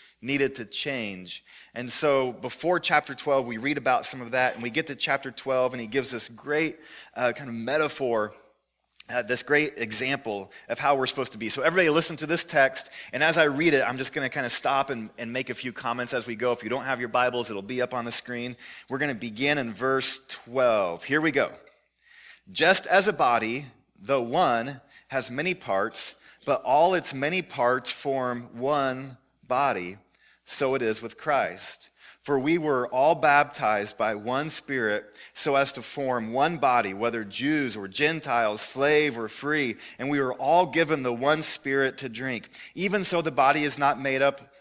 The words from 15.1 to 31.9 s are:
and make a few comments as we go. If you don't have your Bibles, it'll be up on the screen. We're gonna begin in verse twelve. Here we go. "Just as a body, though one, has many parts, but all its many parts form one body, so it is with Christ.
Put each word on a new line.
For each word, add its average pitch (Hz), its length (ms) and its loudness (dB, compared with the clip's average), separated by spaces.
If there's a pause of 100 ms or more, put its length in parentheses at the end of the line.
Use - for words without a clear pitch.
and 117 140 -8
make 131 180 -4
a 123 40 -6
few 123 180 -8
comments 123 420 -4
as 120 140 -4
we 120 80 -6
go. 120 160 2
If 117 100 -2
you 107 80 -6
don't 127 140 -2
have 131 160 -4
your 120 80 -4
Bibles, 120 420 2
it'll 101 120 -6
be 123 200 -6
up 123 120 -2
on 120 100 -4
the 120 80 -8
screen. 120 460 -8 (320)
We're 131 80 -4
gonna 139 180 -2
begin 120 440 -2
in 117 120 -4
verse 127 560 -2
twelve. 113 800 2
Here 147 160 2
we 160 100 2
go. 131 220 2 (1000)
"Just 170 340 4
as 190 220 4
a 208 60 2
body, 123 540 2 (300)
though 127 260 -2
one, 127 580 0 (260)
has 131 240 -4
many 156 220 -2
parts, 110 640 -4 (300)
but 139 180 0
all 151 300 4
its 160 200 -2
many 151 280 -2
parts 127 480 0
form 123 600 -4 (100)
one 135 580 -2 (240)
body, 113 540 0 (500)
so 135 300 0
it 127 60 -2
is 110 200 0
with 113 160 -12
Christ. 104 760 -2 (320)